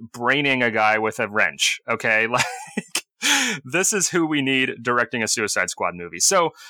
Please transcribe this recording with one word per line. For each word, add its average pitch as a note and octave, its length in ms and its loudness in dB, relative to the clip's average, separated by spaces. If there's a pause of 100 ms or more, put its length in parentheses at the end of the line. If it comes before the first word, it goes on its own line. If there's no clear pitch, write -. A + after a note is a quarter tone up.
braining B2+ 640 0
a A#2+ 80 4
guy G#2+ 280 4
with A2 220 -2
a A2 80 0
wrench. G2 600 0
Okay, A2+ 380 2
<laughs> - 20 -4
like, B2 180 0 (760)
<laughs> B3 420 0
This E3 280 0
is G3 180 0
who E3+ 160 0
we D3+ 160 0
need C3 400 0
directing A#2+ 400 0
a G#2+ 60 0
Suicide G2+ 420 0
Squad F2+ 240 -4
movie. F2 260 -12
So, F3 300 2 (200)